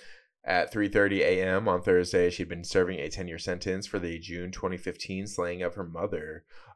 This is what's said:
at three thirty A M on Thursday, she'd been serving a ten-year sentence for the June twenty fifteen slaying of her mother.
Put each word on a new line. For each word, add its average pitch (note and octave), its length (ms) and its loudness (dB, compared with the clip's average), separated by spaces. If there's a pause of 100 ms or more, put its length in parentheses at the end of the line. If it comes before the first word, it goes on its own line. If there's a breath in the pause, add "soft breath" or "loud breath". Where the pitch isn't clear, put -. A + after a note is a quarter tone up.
(460 soft breath)
at F2 280 2
three G#2 160 2
thirty G2+ 320 4
A F#2 200 4
M F#2+ 280 2
on F2+ 120 4
Thursday, F2+ 480 6
she'd F2 200 -4
been E2+ 160 -8
serving F#2 340 2
a D2 100 -4
ten-year F2 300 -8
sentence F#2 480 -4
for G#2 100 -4
the E2+ 220 -4
June F2 320 -8
twenty F#2 240 -4
fifteen F#2+ 500 -6
slaying F2+ 360 -4
of F2 140 -4
her G2 100 -8
mother. D#2+ 580 -6 (320 soft breath)